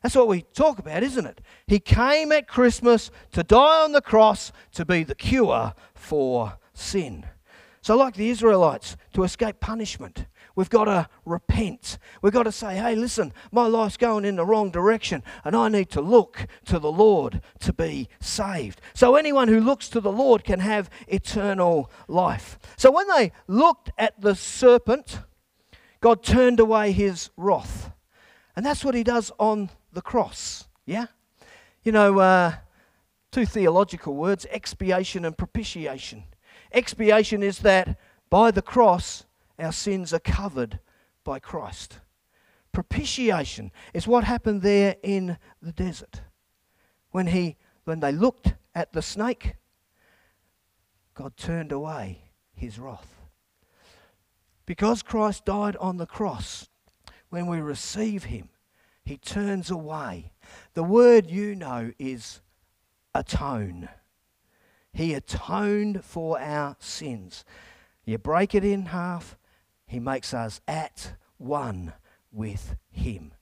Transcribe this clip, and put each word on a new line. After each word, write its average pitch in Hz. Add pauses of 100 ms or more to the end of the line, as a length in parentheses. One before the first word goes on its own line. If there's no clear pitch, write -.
That's 269
what 240
we 180
talk 277
about, 156
isn't 254
it? - (260)
He 202
came 294
at 302
Christmas 240 (220)
to 170
die 302
on 302
the 285
cross 214 (220)
to 170
be 170
the 139
cure 143 (200)
for 127 (160)
sin. 131 (560)
So 220
like 262
the 208
Israelites, 196 (160)
to 190
escape 208
punishment, - (280)
we've 185
got 214
to 185 (160)
repent. - (240)
We've 202
got 240
to 220
say, 196
"Hey, 226
listen, 220 (180)
my 233
life's 220
going 214
in 202
the 170
wrong 208
direction 180 (220)
and 156
I 226
need 202
to 147
look 202 (200)
to 175
the 151
Lord 160 (180)
to -
be 147 (140)
saved." 180 (140)
So 247
anyone 277
who 220
looks 262
to 233
the 196
Lord 233
can 185
have 208 (200)
eternal 190 (160)
life. 170 (200)
So 262
when 370
they 262 (140)
looked 269
at 214
the 196
serpent, 247 (800)
God 226
turned 240
away 220
his 190
wrath. - (640)
And 208
that's 285
what 262
he 233
does 240
on 214 (200)
the 180
cross, - (180)
yeah? 226 (760)
You 226
know, 202
uh, 185 (800)
two 240
theological 180
words, 185
expiation 185
and 160
propitiation. 151 (460)
Expiation 214
is 196
that 190 (320)
by 220
the 190
cross, - (320)
our 160
sins 180
are 165
covered 135 (440)
by 135
Christ. - (680)
Propitiation 180 (220)
is 170
what 233
happened 220
there 202
in 185 (200)
the 165
desert. - (880)
When 185
he, 175 (280)
when 160
they 143
looked 202 (220)
at 170
the 160
snake, - (1600)
God 135
turned 165
away 139 (220)
his 113
wrath. 123 (1500)
Because 208
Christ 214
died 208
on 185
the 170
cross, - (600)
when 175
we 170
receive 190
him, 98 (560)
he 143
turns 196
away. 151 (440)
The 170
word 220
you 202
know 123
is 131 (760)
atone. 107 (1040)
He 160
atoned 202
for 160
our 147
sins. 113 (640)
You 110
break 175
it 196
in 196
half, 175 (520)
he 123
makes 131
us 117
at - (240)
one 123 (380)
with 107 (160)
him. 82